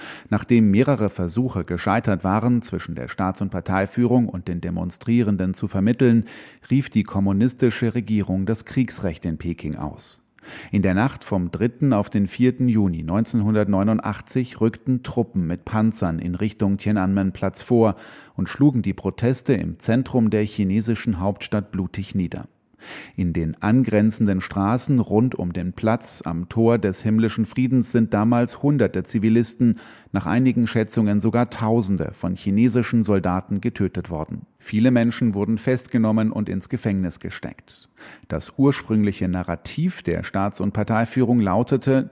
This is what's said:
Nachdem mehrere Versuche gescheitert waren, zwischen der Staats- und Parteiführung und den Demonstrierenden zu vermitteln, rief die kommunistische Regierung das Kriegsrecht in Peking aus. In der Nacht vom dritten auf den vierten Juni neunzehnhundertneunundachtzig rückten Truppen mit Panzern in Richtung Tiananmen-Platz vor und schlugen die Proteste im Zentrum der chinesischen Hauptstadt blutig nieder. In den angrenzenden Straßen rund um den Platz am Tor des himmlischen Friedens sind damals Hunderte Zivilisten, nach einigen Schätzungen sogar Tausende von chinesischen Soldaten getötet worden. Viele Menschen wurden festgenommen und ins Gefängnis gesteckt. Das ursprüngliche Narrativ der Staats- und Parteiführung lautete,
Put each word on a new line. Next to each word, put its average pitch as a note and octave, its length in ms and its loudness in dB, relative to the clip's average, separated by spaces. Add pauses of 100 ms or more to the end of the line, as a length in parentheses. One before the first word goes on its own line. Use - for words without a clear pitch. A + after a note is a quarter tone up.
(300)
Nachdem G#2+ 420 4
mehrere A2 380 2
Versuche F#2+ 540 -2
gescheitert F#2+ 640 0
waren, A2 360 2
zwischen E2+ 340 -8
der B1+ 120 -8
Staats- F#2 340 -4
und G2 80 -4
Parteiführung G2+ 800 0
und F2+ 220 -8
den F2 100 -4
Demonstrierenden F#2 960 0
zu G2+ 160 -6
vermitteln, A#2 560 4 (440)
rief C3+ 200 0
die G#2+ 140 2
kommunistische G#2+ 920 0
Regierung G2 500 -2
das A2+ 200 -4
Kriegsrecht - 580 -4
in E2 140 -4
Peking D#2 400 -6
aus. - 440 -12 (520)
In G#2 80 2
der F#2 140 4
Nacht A2+ 280 -2
vom F2+ 260 -2
dritten B2 440 0
auf G2+ 160 0
den G2+ 180 0
vierten B2+ 400 2
Juni G2 360 2
neunzehnhundertneunundachtzig G#2 1600 0
rückten B2 420 0
Truppen F#2+ 460 -2
mit E2+ 160 -6
Panzern A2 560 0
in F2+ 160 -4
Richtung G2+ 400 -2
Tiananmen-Platz G2 880 -2
vor A2+ 320 4 (400)
und F#2 140 -4
schlugen C3+ 320 2
die F#2+ 120 -2
Proteste A#2 600 -2
im E2+ 260 -4
Zentrum A#2 500 2
der G#2+ 140 2
chinesischen G#2 800 0
Hauptstadt G2 500 -4
blutig F#2+ 440 -6
nieder. F#2 340 -4 (640)
In F2 180 -2
den D#2+ 300 -2
angrenzenden G#2+ 760 2
Straßen A#2+ 580 0
rund A2+ 340 2
um F2 200 -4
den F2+ 200 -6
Platz - 500 -4
am E2+ 260 -6
Tor A2+ 280 4
des G2 240 -2
himmlischen A2 460 0
Friedens B2+ 440 0
sind A2+ 220 2
damals A#2+ 480 0
Hunderte B2+ 420 2
Zivilisten, A2+ 760 2 (340)
nach F#2+ 160 -2
einigen A#2+ 400 2
Schätzungen G#2+ 520 0
sogar A2+ 300 2
Tausende G#2 640 0
von F#2 220 -4
chinesischen A2+ 680 2
Soldaten F#2 560 0
getötet F#2 520 -4
worden. D#2 340 -8 (140)
Viele A#2 320 2
Menschen A#2 420 2
wurden G2+ 240 0
festgenommen A2 760 0
und G#2 160 -4
ins F#2+ 220 -6
Gefängnis G2 500 -2
gesteckt. - 720 -14 (380)
Das - 300 -6
ursprüngliche A2 720 2
Narrativ F2+ 760 -4
der E2+ 200 -2
Staats- G2 380 -4
und G2+ 120 -2
Parteiführung A#2 680 2
lautete, B2 720 2